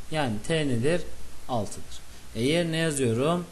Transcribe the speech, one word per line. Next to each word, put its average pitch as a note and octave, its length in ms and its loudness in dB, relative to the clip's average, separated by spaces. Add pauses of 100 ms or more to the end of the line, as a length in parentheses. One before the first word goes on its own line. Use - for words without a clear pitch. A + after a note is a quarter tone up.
(120)
Yani D3 220 0 (140)
t D#3 200 2
nedir? C#3 340 2 (480)
Altıdır. - 500 -4 (360)
E, A2+ 80 -2
yerine D#3+ 340 2
yazıyorum. D3 760 2